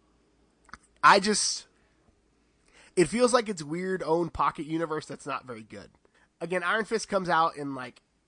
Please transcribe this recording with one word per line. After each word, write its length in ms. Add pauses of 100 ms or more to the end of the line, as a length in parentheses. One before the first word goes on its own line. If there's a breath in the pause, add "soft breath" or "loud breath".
(1040)
I 160
just, 460 (1300 soft breath)
it 100
feels 280
like 160
its 140
weird 400
own 260
pocket 360
universe 400
that's 220
not 180
very 180
good. 260 (520 soft breath)
Again, 220
Iron 220
Fist 240
comes 200
out 280
in, 180
like, 260 (260)